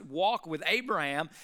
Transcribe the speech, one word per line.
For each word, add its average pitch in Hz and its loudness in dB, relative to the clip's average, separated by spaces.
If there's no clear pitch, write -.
walk 185 0
with 156 -4
Abraham 165 2